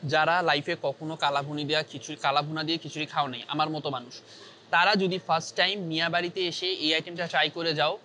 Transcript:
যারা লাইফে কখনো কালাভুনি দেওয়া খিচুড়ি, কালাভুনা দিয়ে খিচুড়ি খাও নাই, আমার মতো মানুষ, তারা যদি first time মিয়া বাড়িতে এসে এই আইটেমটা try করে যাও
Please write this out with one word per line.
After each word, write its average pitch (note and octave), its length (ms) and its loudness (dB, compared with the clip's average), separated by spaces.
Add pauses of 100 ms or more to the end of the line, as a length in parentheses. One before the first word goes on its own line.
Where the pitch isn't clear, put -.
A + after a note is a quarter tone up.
(140)
যারা D#3 280 6
লাইফে D#3+ 400 2
কখনো D#3 320 -4 (100)
কালাভুনি D3 460 0
দেওয়া D#3 200 2
খিচুড়ি, D3 360 -10
কালাভুনা D3 420 2
দিয়ে E3 100 0
খিচুড়ি D3+ 360 -6
খাও D3 140 0
নাই, B2 140 -10 (120)
আমার D3+ 220 2
মতো D3+ 140 -4
মানুষ, B2+ 240 -8 (600)
তারা F#3 300 6
যদি F#3 140 0 (100)
first E3 280 0
time F#3+ 220 2 (120)
মিয়া D#3+ 260 0
বাড়িতে F3 360 0
এসে F3 160 -4 (160)
এই D#3 120 2
আইটেমটা E3+ 320 -4
try D#3 220 2
করে E3 300 -4
যাও D#3 140 2 (120)